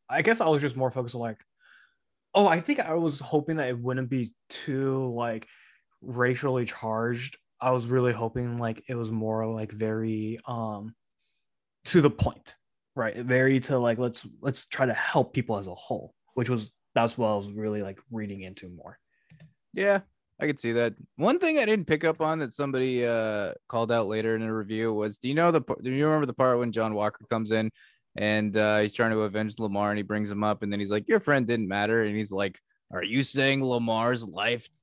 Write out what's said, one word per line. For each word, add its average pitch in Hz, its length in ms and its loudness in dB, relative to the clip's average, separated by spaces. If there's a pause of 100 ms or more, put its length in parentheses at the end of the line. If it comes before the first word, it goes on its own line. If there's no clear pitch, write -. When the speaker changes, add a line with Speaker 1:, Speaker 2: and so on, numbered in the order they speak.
Speaker 1:
I 139 140 2
guess 226 200 4
I 170 60 2
was 147 140 4
just 131 160 -2
more 131 140 0
focused 120 240 -6
on, 120 60 -6
like, 113 220 -6 (920)
oh, 202 140 6
I 170 120 4
think 277 200 -2
I 165 160 -2
was 160 240 0
hoping 151 380 -2
that 135 120 -2
it 123 100 -4
wouldn't 127 300 -4
be 123 240 -2 (160)
too, 135 640 -2
like, 117 320 -4 (540)
racially 127 640 0
charged. 117 720 -4 (240)
I 127 100 2
was 123 160 2
really 123 260 4
hoping, 120 440 -4
like, 113 300 -4
it 127 80 -6
was 117 160 -4
more, 110 360 -2
like, 110 240 -6
very, 110 760 -4
um, 113 480 -8 (920)
to 175 160 6
the 147 100 8
point, - 440 -4 (400)
right? 110 220 -2
Very 127 440 4
to, 131 180 0
like, 117 180 2
let's, 123 280 -2 (160)
let's - 260 -4
try - 180 0
to 117 80 2
help - 400 0
people 113 240 -2
as 98 100 -8
a 90 80 -12
whole, - 380 -8 (220)
which 120 140 0
was, 113 220 -2 (240)
that's 117 220 2
what 113 120 2
I 107 60 2
was 101 160 -4
really, 104 320 -4
like, 98 160 -10 (120)
reading 101 300 -8
into 95 280 -14
more. 85 300 -18 (720)
Speaker 2:
Yeah, 196 280 2 (380)
I 139 80 -2
could 143 120 -2
see 117 140 -2
that. 117 200 2 (220)
One 233 240 2
thing 320 200 2
I 240 60 2
didn't 214 220 2
pick 156 160 0
up 160 180 0
on 160 180 0
that 131 140 -4
somebody, 131 520 0
uh, 110 480 0 (140)
called 117 240 -2
out 117 160 2
later 110 280 0
in 110 60 -2
a 110 140 -2
review 110 380 -2
was, 107 240 -2
do - 100 -8
you 139 80 0
know 170 160 4
the 160 100 4
p-, - 200 -4
do 127 100 -4
you 139 140 2
remember 156 200 4
the 123 80 -4
part 127 260 4
when 120 120 -2
John 110 220 -2
Walker 104 360 -2
comes 110 220 -2
in 110 200 2 (440)
and, 107 420 0
uh, 107 220 4
he's 107 140 2
trying 113 180 2
to 110 100 2
avenge 107 380 -2
Lamar 104 320 0
and 104 60 -2
he 104 60 -2
brings 104 280 -4
him 101 120 -2
up 107 200 0
and 101 80 -4
then 101 80 -4
he's 101 120 -4
like, 107 160 0
"Your 220 120 4
friend 139 260 2
didn't 113 220 0
matter." 104 340 2
And 104 160 0
he's 104 140 -4
like, 95 280 -4 (320)
"Are 90 120 -6
you 113 200 0
saying 135 380 2
Lamar's 117 640 0
life 104 400 -4 (160)